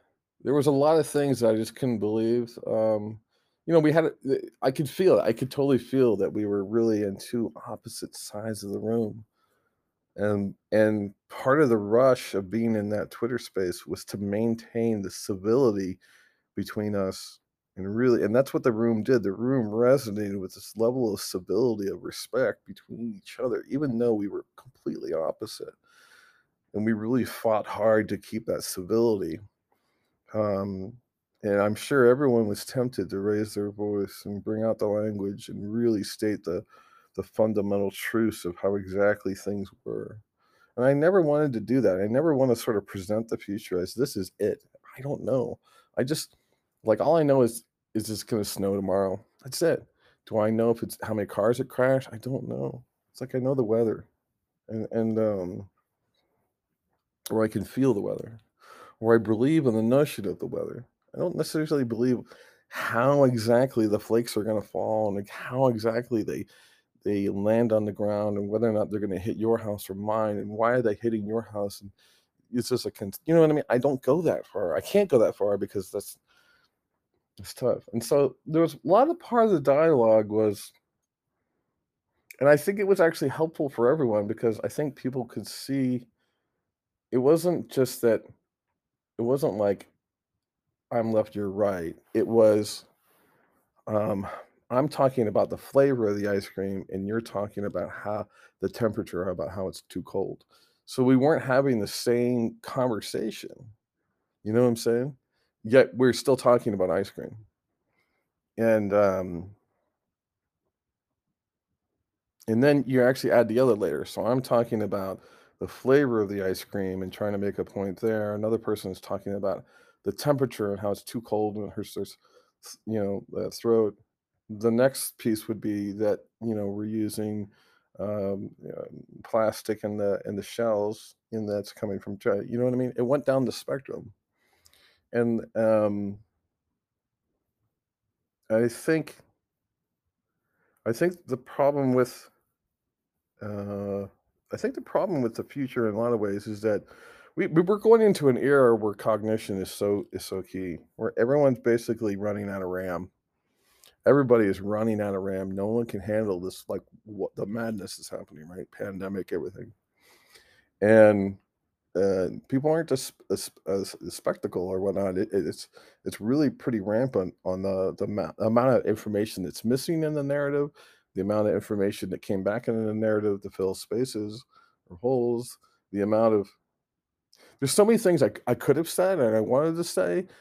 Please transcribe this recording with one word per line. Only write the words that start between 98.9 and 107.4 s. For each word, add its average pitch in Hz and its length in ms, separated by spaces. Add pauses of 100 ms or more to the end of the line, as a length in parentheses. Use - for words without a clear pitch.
about 82 220
how 95 180
it's - 140
too - 200
cold." - 400 (420)
So - 180
we 131 120
weren't 131 280
having 131 360
the 101 80
same 120 720
conversation. - 1120 (720)
You 104 100
know 120 100
what 123 60
I'm 117 60
saying? 120 400 (480)
Yet 117 320
we're 123 180
still 131 240
talking 120 380
about 92 160
ice 98 180
cream. - 260 (1200)